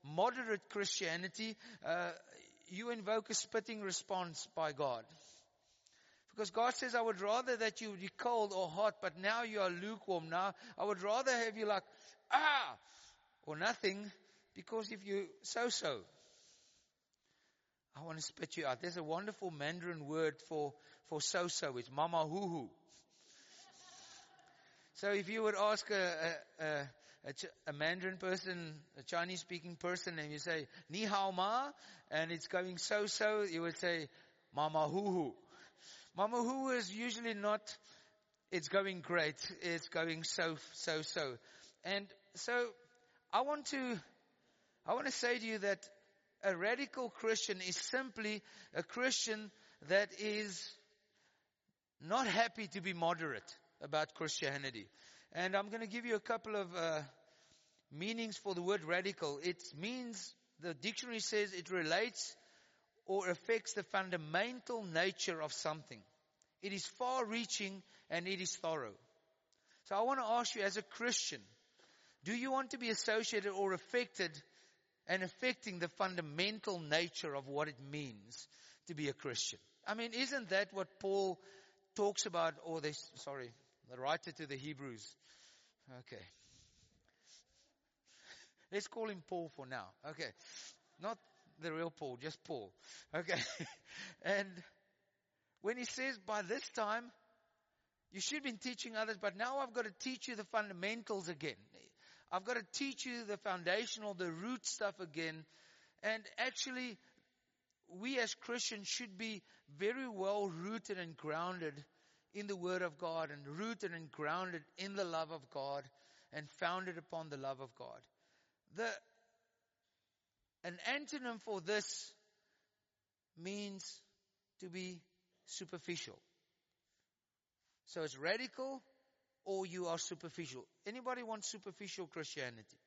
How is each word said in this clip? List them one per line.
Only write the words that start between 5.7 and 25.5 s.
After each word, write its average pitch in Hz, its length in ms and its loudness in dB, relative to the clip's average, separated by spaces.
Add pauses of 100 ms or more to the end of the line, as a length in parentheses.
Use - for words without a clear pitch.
Because 208 200 -4
God 240 240 4
says, 247 200 -2
"I 240 80 4
would 214 180 2
rather 240 360 2
that 220 240 0
you 214 200 -4
be 190 160 -4
cold 226 380 2
or 185 140 2
hot, 202 340 4
but 175 160 -2
now 214 240 2
you 214 180 0
are 185 80 6
lukewarm. 180 600 -2
Now 185 240 2 (240)
I 190 60 2
would 202 180 0
rather 247 280 4
have 226 280 2
you 214 80 2
like, 196 160 4 (500)
ah, 269 440 6 (680)
or 151 100 -4
nothing, 202 540 2 (440)
because 214 380 -4
if 196 120 -10
you 196 220 0 (160)
so-so, 185 560 0 (2000)
I 147 100 -12
want 160 120 -8
to 156 80 -4
spit - 320 -4
you 156 100 0
out." 127 140 2
There's 175 160 -2
a 170 60 -2
wonderful 185 480 -2
Mandarin 160 560 -2
word 156 300 2 (120)
for, 147 240 0 (360)
for 151 120 -2
so-so. 170 560 2
It's 120 140 -4
mama 160 360 4
hoo 185 220 0
hoo. 151 220 -2 (2250)
So 202 160 0
if 202 180 2
you 220 140 0
would 214 120 4